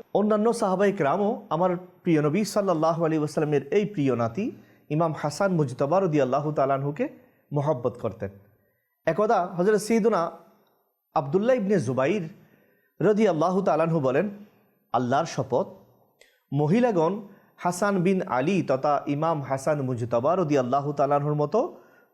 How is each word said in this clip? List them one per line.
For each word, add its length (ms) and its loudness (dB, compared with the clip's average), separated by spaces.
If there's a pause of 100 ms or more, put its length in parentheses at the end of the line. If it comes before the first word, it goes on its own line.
(140)
অন্যান্য 380 2
সাহাবায়ে 400 2
কেরামও 580 -2
আমার 260 0
প্রিয় 460 0
নবী 220 0
সাল্লাল্লাহু 600 0
আলাইহি 140 0
ওয়াসাল্লামের 500 -2
এই 160 2
প্রিয় 320 0
নাতি 360 -4 (360)
ইমাম 240 0
হাসান 400 -2
মুজতবা 480 0
রাদিয়াল্লাহু 520 0
তাআলা 220 2
আনহুকে 340 -4 (440)
মহব্বত 480 -2
করতেন। 300 -6 (760)
একদা 400 0
হযরত 340 0
সৈয়দুনা 500 0 (840)
আব্দুল্লাহ 420 2
ইবনে 240 2
জুবাইর 480 0 (720)
রাদিয়াল্লাহু 640 2
তাআলা 200 2
আনহু 180 2
বলেন, 300 0 (600)
"আল্লাহর 320 0
শপথ, 420 -2 (880)
মহিলাগণ 760 0 (280)
হাসান 460 -2
বিন 200 2
আলী 400 0
তথা 440 0
ইমাম 360 -2
হাসান 400 -2
মুজতবা 540 0
রাদিয়াল্লাহু 560 0
তাআলা 240 2
আনহুর 180 0
মতো 460 -2 (340)